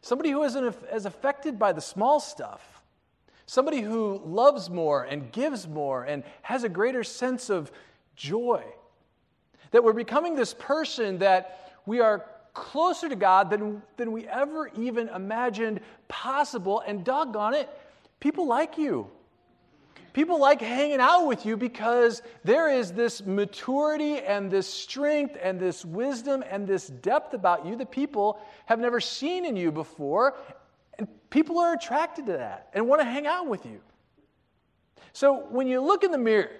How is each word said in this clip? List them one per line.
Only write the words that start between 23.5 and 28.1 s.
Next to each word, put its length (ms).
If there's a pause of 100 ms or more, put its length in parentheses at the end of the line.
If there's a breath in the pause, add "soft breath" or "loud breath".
and 300
this 160
strength 800
and 160
this 240
wisdom 680
and 160
this 220
depth 460
about 320
you 100
that 160
people 480 (260 loud breath)